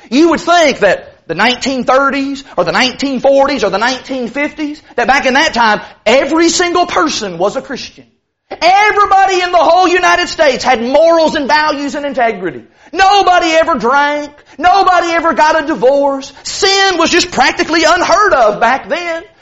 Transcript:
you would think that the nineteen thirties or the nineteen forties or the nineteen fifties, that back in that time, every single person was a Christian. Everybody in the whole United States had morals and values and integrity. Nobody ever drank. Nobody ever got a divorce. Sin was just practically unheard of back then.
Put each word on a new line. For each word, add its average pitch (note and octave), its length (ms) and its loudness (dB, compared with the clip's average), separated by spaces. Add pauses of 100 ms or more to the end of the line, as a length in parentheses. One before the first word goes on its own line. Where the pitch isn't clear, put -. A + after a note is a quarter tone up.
you D#4 200 2
would D#4 100 0
think E4 400 2
that - 480 -2
the D#3 80 -6
nineteen B3 480 -2
thirties C#4 600 -2 (120)
or F3+ 60 2
the D#3+ 80 -4
nineteen B3+ 480 -2
forties C#4 460 2
or F#3+ 40 0
the F#3+ 100 -4
nineteen B3+ 500 -6
fifties, D4 520 -8 (140)
that A#3 120 -2
back C4 180 2
in B3+ 80 0
that D4+ 200 0
time, A3 280 0 (240)
every D#4+ 420 2
single F4 380 0
person A3 520 -4
was G3 200 -2
a C4 40 -8
Christian. - 480 -14 (400)
Everybody G4 920 2
in F4+ 100 -4
the F4+ 60 2
whole E4+ 320 4
United F4 380 0
States C#4 360 0
had A#3 180 0
morals D#4 540 2
and C#4+ 140 -4
values D4 460 -2
and C#4+ 100 -6
integrity. G3 600 -4 (280)
Nobody F#4 540 2
ever D#4+ 280 0
drank. C#4+ 560 -2 (260)
Nobody F4+ 500 2
ever E4 260 0
got D#4 280 2
a C#4 60 -6
divorce. C#4 640 0 (120)
Sin G4 540 0
was D#4+ 140 0
just - 220 0
practically D4+ 520 0
unheard F4 480 2
of A3+ 280 2
back A3+ 260 0
then. E4 380 -6 (160)